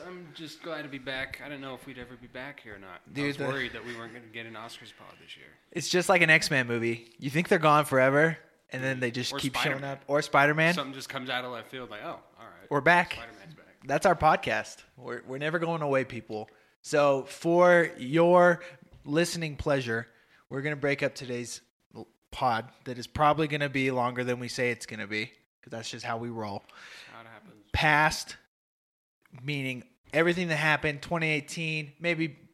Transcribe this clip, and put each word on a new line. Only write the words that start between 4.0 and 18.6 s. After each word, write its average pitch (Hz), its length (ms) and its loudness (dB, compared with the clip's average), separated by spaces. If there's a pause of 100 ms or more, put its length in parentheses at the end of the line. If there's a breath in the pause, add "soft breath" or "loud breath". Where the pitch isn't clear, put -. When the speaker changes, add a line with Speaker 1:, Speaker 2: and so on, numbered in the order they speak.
Speaker 1:
gonna 120 140 -18
get 113 180 -14
an 113 80 -16
Oscars 110 440 -16
pod 98 260 -20
this 82 160 -20
year. 71 80 -20 (260)
Speaker 2:
It's - 160 -6
just 180 220 2
like 185 100 6
an 165 100 4
X-Men 135 380 4
movie. 117 400 -2 (100)
You 135 120 -6
think 160 180 0
they're 202 100 4
gone 151 280 6
forever, 139 500 4 (340)
and 131 140 -6
then 131 160 -4
they 123 100 -2
just 120 220 -4
Speaker 1:
Or 139 60 -8
Speaker 2:
keep 135 180 -4
showing 143 220 0
Speaker 1:
Spider-Man. 139 140 -8
Speaker 2:
up. 135 140 -12
Or 147 140 2
Spider-Man. 151 540 4
Speaker 1:
Something 135 200 -6
just 135 140 -12
comes 131 220 -8
out 127 160 -4
of 127 60 -10
left 113 180 -12
field, 127 200 -12
like, 107 140 -12
"Oh, 160 60 -10
all - 100 -12 (200)
right. - 300 -18
Speaker 2:
We're 143 120 0
back. 170 320 4
Speaker 1:
Spider-Man's - 400 -16
back." - 100 -20 (220)
Speaker 2:
That's 143 180 0
our 185 120 6
podcast. 123 600 2 (220)
We're, 123 280 -10
we're 131 120 -8
never 156 200 -2
going 165 220 -2
away, 135 240 2
people. 110 460 -10 (320 soft breath)
So 143 420 2
for 175 720 4
your 170 640 6 (440 loud breath)